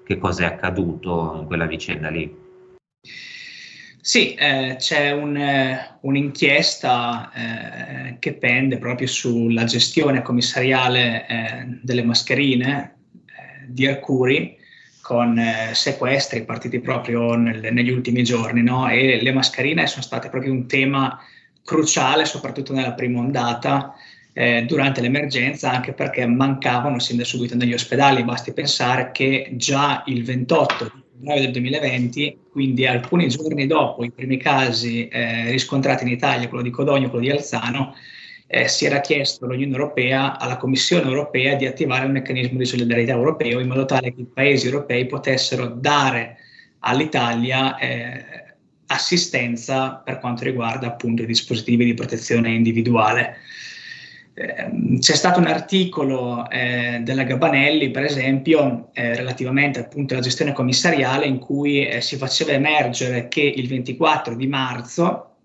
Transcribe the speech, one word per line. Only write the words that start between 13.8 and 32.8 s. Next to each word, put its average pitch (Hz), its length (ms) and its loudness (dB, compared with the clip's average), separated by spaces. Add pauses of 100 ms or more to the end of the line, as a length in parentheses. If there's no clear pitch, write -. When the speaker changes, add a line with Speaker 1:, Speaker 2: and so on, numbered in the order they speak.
Speaker 2:
Arcuri, 135 720 2 (420)
con, 120 380 2
eh, 113 340 0
sequestri 131 720 0
partiti 120 360 -6
proprio 117 520 0
nel, 113 400 0
negli 120 160 2
ultimi 123 340 0
giorni, 117 400 2
no? 127 280 2
E 127 320 4
le 131 100 2
mascherine 139 540 0
sono - 160 -6
state - 260 -8
proprio 135 240 -4
un 127 160 -2
tema 135 500 0 (460)
cruciale, 156 600 2
soprattutto 135 480 -8
nella 127 180 -2
prima 123 280 -2
ondata. 135 720 -2 (400)
Eh, 120 320 2
durante 135 340 0
l'emergenza, 135 720 0
anche 127 240 -2
perché 135 320 -2
mancavano 131 720 2
sin 120 180 -2
da 120 80 0
subito 120 300 -4
negli 120 180 2
ospedali. 120 500 4
Basti 117 300 -4
pensare 123 600 0
che 135 420 0
già 139 520 0
il 120 180 -2
ventotto 123 800 0 (200)
gennaio 143 180 2
del 127 100 0
duemilaventi, 127 840 -2 (120)
quindi 131 360 0